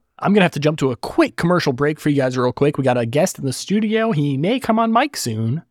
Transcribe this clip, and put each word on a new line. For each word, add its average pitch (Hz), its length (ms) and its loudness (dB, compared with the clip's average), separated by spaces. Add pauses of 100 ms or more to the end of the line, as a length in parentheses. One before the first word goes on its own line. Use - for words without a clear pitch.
(200)
"I'm 180 140 0
gonna 208 100 6
have 170 80 2
to - 80 -6
jump 151 200 0
to 135 120 0
a 117 60 -4
quick - 400 -2
commercial 170 340 0
break 143 280 -2
for 151 100 0
you 143 80 2
guys 127 200 0
real 123 140 2
quick. 147 260 0
We 139 60 -2
got 123 140 2
a 120 80 0
guest 147 340 -2
in 147 60 -8
the 127 80 -2
studio. 220 580 -2
He 143 260 0
may 196 220 0
come 220 180 0
on 226 140 0
mic 254 260 0
soon. 113 540 -2